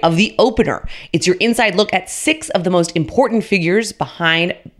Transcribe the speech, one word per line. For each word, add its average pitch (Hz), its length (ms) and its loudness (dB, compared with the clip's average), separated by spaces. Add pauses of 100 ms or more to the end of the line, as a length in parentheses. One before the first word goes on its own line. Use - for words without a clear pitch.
of 165 120 2
The 220 220 2
Opener. - 480 0 (260)
It's 151 140 0
your 180 100 4
inside 220 380 2
look 202 180 0
at 190 160 -2
six - 420 -4
of 180 120 0
the 180 80 0
most 175 260 2
important 220 460 0
figures 196 500 0
behind 165 640 -2 (240)